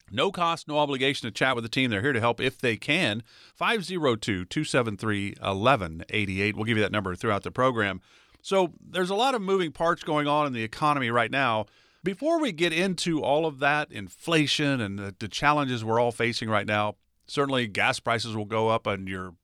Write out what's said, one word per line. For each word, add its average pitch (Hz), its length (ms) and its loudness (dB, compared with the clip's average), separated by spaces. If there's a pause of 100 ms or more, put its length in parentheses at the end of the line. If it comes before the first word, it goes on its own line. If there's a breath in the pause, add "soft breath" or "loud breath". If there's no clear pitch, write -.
(100)
No 139 200 0
cost, 170 380 -2
no 151 100 -2
obligation 139 480 0
to 110 40 -6
chat 131 240 2
with 117 100 -2
the 110 60 -10
team. 131 180 0
They're 104 140 0
here 143 100 2
to 117 80 0
help 120 180 2
if 127 200 -2
they 113 180 0
can. 123 460 0 (320 loud breath)
Five 202 280 -2
zero 147 320 0
two, 98 300 -2
two 151 200 -4
seven 113 340 0
three, 101 440 -2
eleven 98 680 0
eighty-eight. 101 440 -2
We'll 107 120 -6
give 113 100 0
you 110 60 2
that 92 100 0
number 95 220 -2
throughout 101 300 -2
the 90 60 -8
program. 110 520 0 (400 soft breath)
So 190 360 0
there's 180 300 -4
a 196 60 -2
lot 254 200 2
of 226 60 -2
moving 185 320 0
parts 170 300 0
going 151 240 0
on 147 200 2
in 135 60 -4
the 113 120 -4
economy 135 460 0
right 117 200 2
now. 120 340 0 (400 soft breath)
Before 294 360 0
we 269 120 0
get 160 220 0
into 170 480 0
all 143 240 2
of 139 140 -6
that, 147 300 2
inflation 139 920 0
and 98 160 -4
the, 98 200 -8
the 107 100 -8
challenges 143 540 2
we're 113 180 2
all 120 120 2
facing 117 380 -2
right 101 160 2
now, 104 300 0 (300)
certainly 135 400 0
gas 104 320 0
prices 113 380 -2
will 107 80 -4
go 110 240 0
up 113 180 0
and 98 220 -2
your 92 360 -8